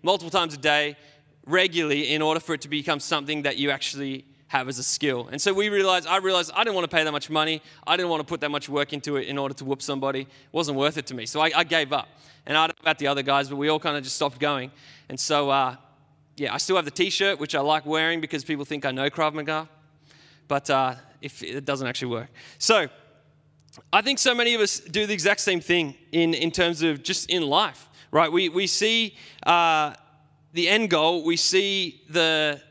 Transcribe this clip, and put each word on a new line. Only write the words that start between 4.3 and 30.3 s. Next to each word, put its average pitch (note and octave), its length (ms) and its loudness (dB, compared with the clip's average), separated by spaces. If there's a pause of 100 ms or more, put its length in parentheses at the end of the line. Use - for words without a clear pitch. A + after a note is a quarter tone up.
have C3 200 0
as C3 120 -6
a B2+ 40 -6
skill. B2+ 480 -2
And C#3+ 80 -8
so G3 140 2
we G#3 160 0
realized, F#3+ 360 2
I F3+ 120 2
realized F#3 360 0
I G#3 120 2
didn't G#3+ 100 -2
wanna E3+ 140 0
pay D#3+ 160 2
that D3+ 80 -2
much D3 160 -6
money. D#3 320 -2 (260)
I E3+ 80 2
didn't F3+ 140 -2
wanna D#3 160 -2
put E3+ 160 -6
that D3 100 -2
much D3 160 -6
work C#3+ 240 -2
into C#3+ 240 -6
it B2 140 -4
in C#3 80 -4
order C#3 160 -4
to C#3 100 -12
whoop C3+ 180 -4
somebody. C3+ 400 -4
It C3 60 -12 (240)
wasn't D3 260 0
worth D3 200 0
it C#3+ 80 -8
to - 80 -12
me. A#2 120 -8
So D3 140 -6
I, D#3 160 4
I E3+ 80 4
gave D3+ 300 0
up. C3 160 -4 (360)
And D3 120 0
I D#3+ 100 4
don't E3 100 -6
know - 40 -20
about D#3 180 0
the C#3+ 80 0
other C#3 140 0
guys, C#3 260 2
but C#3+ 80 -8
we C#3+ 140 0
all D#3 100 2
kinda D3 220 -2
just C3 160 -8
stopped C3+ 220 -2
going. C3+ 320 -2 (360)
And C3 100 -10
so, D3 320 2
uh, C3 280 2 (580)
yeah, B2+ 180 -4
I C3+ 40 -4
still F#3+ 200 0
have D#3+ 80 0
the C#3+ 60 -6
t-shirt, F#3+ 480 0
which D3 140 -4
I D3+ 60 0
like D3 260 2
wearing D#3+ 360 0
because D3+ 240 -6
people C#3+ 200 -4
think D3 200 -6
I C3 60 0
know C3+ 180 0
Krav D3+ 240 0
Maga. D#3 340 -4 (800)
But, C#3+ 220 -2
uh, C3 260 2 (260)
if, - 220 -14
it B2+ 220 -8
doesn't C3+ 200 -4
actually B2 260 -4
work. A#2 180 -6 (280)
So G3+ 300 2 (1040)
I G3+ 80 6
think C4 180 0
so B3 140 4
many A#3+ 220 2
of A3+ 60 2
us G3+ 180 0
do G#3+ 260 -2
the G#3 80 -2
exact G3 280 2
same F#3 180 2
thing E3 360 0 (160)
in, E3 220 4
in D#3 160 0
terms E3+ 320 0
of D#3 220 0
just - 260 -4
in E3+ 140 0
life, D3+ 440 0 (240)
right? D#3 200 4
We, F3 180 2
we F3+ 180 0
see, A3 480 2 (300)
uh, D#3+ 500 4 (580)